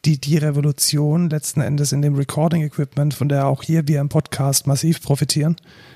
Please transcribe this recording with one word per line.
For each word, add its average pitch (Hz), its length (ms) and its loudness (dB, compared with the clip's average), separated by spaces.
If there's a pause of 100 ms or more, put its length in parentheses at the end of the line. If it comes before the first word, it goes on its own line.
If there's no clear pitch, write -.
die, 151 120 4
die 143 200 0
Revolution 147 920 0
letzten 151 320 -2
Endes 143 300 0
in 143 100 0
dem 147 140 2
Recording-Equipment, 147 1000 0
von 147 160 -2
der 139 180 2
auch 139 160 0
hier 160 240 0
wir 151 140 2
im 143 80 -2
Podcast 139 560 -2
massiv 156 360 0
profitieren, 147 560 0 (380)